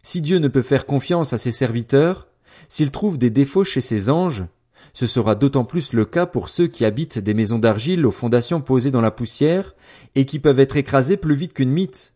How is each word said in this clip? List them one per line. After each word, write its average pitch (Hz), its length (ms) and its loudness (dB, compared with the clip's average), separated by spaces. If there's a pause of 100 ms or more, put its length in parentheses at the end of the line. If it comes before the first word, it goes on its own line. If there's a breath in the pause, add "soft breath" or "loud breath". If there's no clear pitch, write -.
Si - 180 -8
Dieu 165 180 0
ne 151 100 2
peut 127 140 2
faire 131 240 0
confiance 143 460 -2
à 120 60 -4
ses 120 140 -4
serviteurs, 135 760 0 (400 soft breath)
s'il 147 220 -2
trouve 185 280 -4
des 120 120 2
défauts 139 340 2
chez 143 160 -2
ses 107 300 -2
anges, 156 340 0 (500 soft breath)
ce - 120 -2
sera 110 300 0
d'autant 135 280 2
plus 156 280 -6
le 113 120 2
cas 175 220 0
pour 131 220 -6
ceux - 180 0
qui - 180 -2
habitent 113 360 -2
des 104 140 -2
maisons 110 260 0
d'argile 117 440 2
aux 117 60 4
fondations 120 500 0
posées 131 300 0
dans 127 100 2
la 110 120 2
poussière 160 640 -2 (420 soft breath)
et 135 100 2
qui 143 140 -8
peuvent 135 180 4
être 135 180 4
écrasés 139 400 2
plus 156 200 0
vite 156 180 -8
qu'une 131 160 0
mythe. 180 460 -4